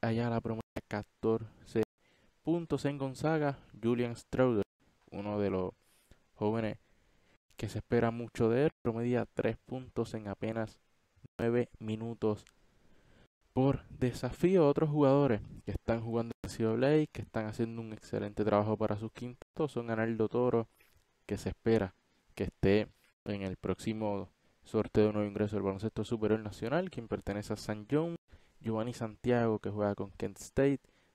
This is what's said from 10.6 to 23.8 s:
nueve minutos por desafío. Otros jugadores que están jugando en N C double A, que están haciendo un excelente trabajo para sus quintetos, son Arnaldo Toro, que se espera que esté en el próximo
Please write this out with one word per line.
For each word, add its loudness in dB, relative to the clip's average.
nueve 0
minutos -4
por 2
desafío. 2
Otros 2
jugadores 4
que -6
están -2
jugando -2
en -8
N -10
C -2
double 4
A, 0
que -10
están -6
haciendo -4
un -10
excelente -4
trabajo 4
para 0
sus -8
quintetos, -6
son -6
Arnaldo 0
Toro, 2
que -2
se -4
espera 2
que -4
esté 2
en -6
el -6
próximo -4